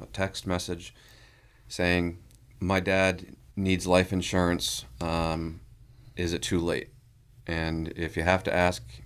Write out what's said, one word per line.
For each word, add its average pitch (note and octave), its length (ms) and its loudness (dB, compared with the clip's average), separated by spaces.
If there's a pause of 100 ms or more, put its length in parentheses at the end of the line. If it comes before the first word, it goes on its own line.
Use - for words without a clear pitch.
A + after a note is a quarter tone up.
a - 60 -12
text - 400 -6
message, F2+ 460 -4 (720)
saying, F2 500 2 (420)
"My F#2+ 200 2
dad F#2+ 560 2 (200)
needs F#2+ 320 0
life F2+ 260 4
insurance. F2+ 720 0 (160)
Um, E2 580 -2 (560)
is E2+ 180 -2
it F2 80 -4
too - 180 0
late?" E2 300 -2 (560)
And E2 500 -2
if E2 200 -6
you E2 80 -2
have F2+ 200 4
to - 100 0
ask, F2+ 300 2 (220)